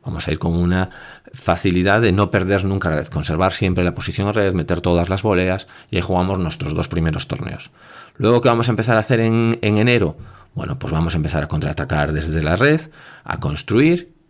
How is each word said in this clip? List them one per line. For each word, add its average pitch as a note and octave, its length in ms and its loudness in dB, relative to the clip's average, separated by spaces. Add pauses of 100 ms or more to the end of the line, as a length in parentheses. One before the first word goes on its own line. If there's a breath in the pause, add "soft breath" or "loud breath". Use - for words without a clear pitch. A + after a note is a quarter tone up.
Vamos D#2 200 -8
a - 60 -2
ir D#2 80 -2
con E2+ 160 0
una F2+ 360 2 (420 loud breath)
facilidad F#2 640 2
de A2 140 4
no G2 180 2
perder F#2+ 320 0
nunca F#2+ 260 0
red, D2+ 180 -2
conservar D#2+ 440 0
siempre F2+ 320 0
la F2 120 0
posición - 340 -4
en G#2+ 40 -4
red, G2+ 200 2
meter E2+ 260 -2
todas F2 300 2
las F#2+ 140 -2
voleas, F#2 440 0 (240 loud breath)
y G2+ 60 -2
ahí F2+ 40 0
jugamos F#2 380 0
nuestros D#2 340 -4
dos E2 140 -2
primeros D#2+ 400 -2
torneos. - 440 -10 (440 loud breath)
Luego, A#2+ 240 4
¿qué A#2+ 80 2
vamos A#2 220 2
a - 20 2
empezar A2+ 240 2
a A2 60 4
hacer A2+ 180 0
en, A2+ 420 2
en G#2+ 160 2
enero? G#2+ 380 2 (380 loud breath)
Bueno, - 260 -6
pues C2 140 -6
vamos D#2+ 220 0
a - 20 0
empezar D2+ 260 -2
a D2 60 -8
contraatacar D2 640 -2
desde D#2 280 -2
la D#2 140 2
red, C#3+ 240 2 (460 loud breath)
a - 160 -6
construir D3 760 0 (140)